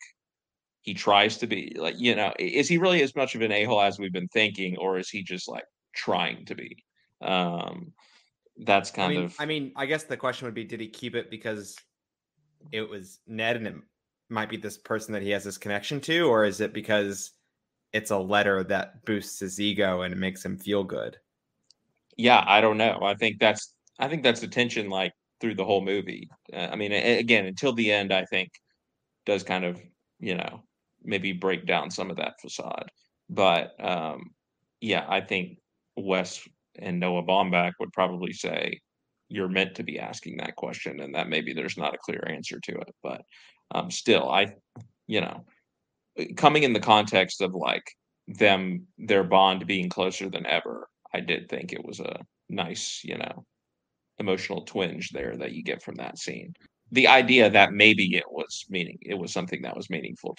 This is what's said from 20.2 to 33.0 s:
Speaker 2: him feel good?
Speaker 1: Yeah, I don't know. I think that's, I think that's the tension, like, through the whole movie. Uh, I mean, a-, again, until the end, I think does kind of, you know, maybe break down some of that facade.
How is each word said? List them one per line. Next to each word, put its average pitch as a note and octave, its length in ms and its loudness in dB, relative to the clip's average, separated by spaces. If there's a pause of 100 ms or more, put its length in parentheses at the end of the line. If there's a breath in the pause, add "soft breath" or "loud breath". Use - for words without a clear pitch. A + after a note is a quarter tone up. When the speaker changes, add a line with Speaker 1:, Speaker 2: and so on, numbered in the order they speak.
Speaker 2:
him F#2+ 140 -6
feel G2 280 0
good? A#1 340 -6 (960)
Speaker 1:
Yeah, A#2 300 8
I G2+ 160 8
don't G#2+ 160 4
know. A2 240 2
I G2+ 120 2
think G#2+ 240 -2
that's, G#2+ 360 2 (240)
I C3 100 -2
think D3+ 140 -4
that's A#2+ 180 4
the A2 80 -8
tension, A#2 400 -2
like, F#2+ 240 -2 (280)
through A2+ 140 -2
the F#2+ 100 -2
whole G2 200 2
movie. F#2+ 440 -4 (240)
Uh, F2+ 180 -6
I E2+ 60 -6
mean, G#2 160 -4
a-, G#2 260 2
again, A2+ 280 4
until G#2+ 280 -2
the A2 180 2
end, G2 200 2
I F#2+ 120 2
think F#2 260 -4 (760)
does G2+ 160 0
kind F#2 220 -2
of, F2 160 -4 (380)
you G2+ 160 -4
know, - 280 -8 (400)
maybe G2 300 -4
break F2+ 340 -2
down E2 240 0
some F#2+ 200 -6
of - 60 -8
that - 240 -8
facade. - 500 -10 (380)